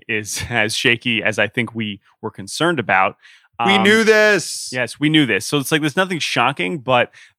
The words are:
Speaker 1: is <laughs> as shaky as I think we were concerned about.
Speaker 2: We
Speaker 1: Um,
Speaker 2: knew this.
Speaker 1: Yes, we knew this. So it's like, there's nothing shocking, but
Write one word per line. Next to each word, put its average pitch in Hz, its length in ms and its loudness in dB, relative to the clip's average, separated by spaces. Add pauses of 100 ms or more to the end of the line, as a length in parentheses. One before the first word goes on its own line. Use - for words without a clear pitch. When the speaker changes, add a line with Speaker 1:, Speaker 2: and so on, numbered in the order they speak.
Speaker 1:
is 107 380 -6
<laughs> - 40 -12
as 110 260 0
shaky 120 480 0
as 107 160 0
I 104 80 2
think 113 280 -6
we 107 240 -8 (220)
were 110 100 -10
concerned 151 480 -2
about. 95 380 2 (480)
Speaker 2:
We 196 100 2
Speaker 1:
Um, 190 80 2
Speaker 2:
knew 220 200 4
this. 214 680 2
Speaker 1:
Yes, 123 280 -6
we 151 100 2
knew 156 160 4
this. 98 200 0
So 147 140 -2
it's 131 120 -6
like, 156 100 0
there's 156 160 -2
nothing 185 220 -2
shocking, 147 600 -2
but 120 320 0 (280)